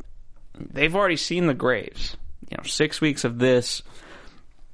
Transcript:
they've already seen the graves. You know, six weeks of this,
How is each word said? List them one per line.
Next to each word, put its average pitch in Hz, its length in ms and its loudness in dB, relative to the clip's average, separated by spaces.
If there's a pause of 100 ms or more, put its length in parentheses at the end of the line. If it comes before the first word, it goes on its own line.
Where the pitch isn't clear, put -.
(580)
they've 160 380 0
already 190 220 4
seen 170 300 2
the 139 60 4
graves. - 600 0 (340)
You - 80 -8
know, - 60 -8
six - 380 0
weeks 147 240 2
of 117 140 0
this, 127 440 6 (920)